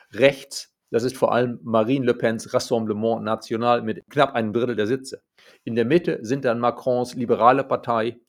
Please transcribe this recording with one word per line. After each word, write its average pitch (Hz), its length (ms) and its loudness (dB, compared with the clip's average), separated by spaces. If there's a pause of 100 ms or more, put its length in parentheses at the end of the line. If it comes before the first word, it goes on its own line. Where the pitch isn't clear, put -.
(120)
Rechts, - 600 0 (160)
das 113 140 0
ist 127 120 -4
vor 98 160 2
allem 120 300 0
Marine 117 440 0
Le 123 80 4
Pens 113 380 -4
Rassemblement 113 720 -2
National 117 600 0
mit 110 260 -6
knapp 139 260 0
einem 110 200 -2
Drittel 120 220 0
der 104 100 2
Sitze. 131 340 -4 (440)
In 113 120 -6
der 117 80 2
Mitte 160 380 0
sind 131 240 -4
dann 120 120 0
Macrons 123 560 -2
liberale 120 500 4
Partei 117 540 -2 (100)